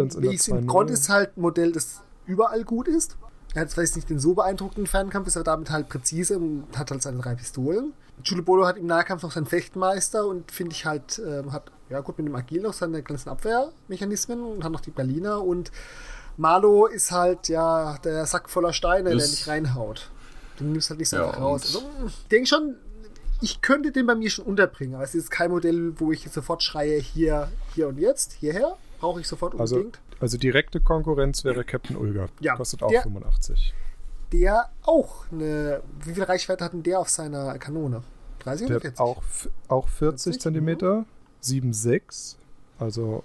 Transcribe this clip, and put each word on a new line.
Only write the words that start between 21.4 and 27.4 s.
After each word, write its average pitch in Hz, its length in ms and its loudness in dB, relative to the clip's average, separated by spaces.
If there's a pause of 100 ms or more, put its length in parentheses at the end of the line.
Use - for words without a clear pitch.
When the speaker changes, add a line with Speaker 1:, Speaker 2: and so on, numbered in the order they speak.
Speaker 2:
raus. - 340 0
Speaker 3:
und 240 80 -4
Speaker 2:
Also, 277 240 -6
ich - 200 -10
denk 247 200 4
schon, 294 280 2 (680)
ich - 200 -4
könnte 285 300 4
den 262 140 2
bei 233 100 4
mir 220 140 0
schon - 160 -6
unterbringen, 180 500 2
aber 131 80 -6
es 135 120 -6
ist 160 160 -2
kein 175 200 2
Modell, 170 480 2
wo 156 140 2
ich 156 180 -6
sofort 160 320 -4
schreie, 151 360 0
hier, 151 500 0 (240)